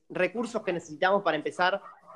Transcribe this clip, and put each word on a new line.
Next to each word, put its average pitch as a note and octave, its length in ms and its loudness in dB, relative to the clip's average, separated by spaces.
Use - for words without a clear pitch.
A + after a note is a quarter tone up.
recursos F#3 520 -2
que F3+ 120 -2
necesitamos F3+ 500 2
para D#3 140 2
empezar F3+ 440 0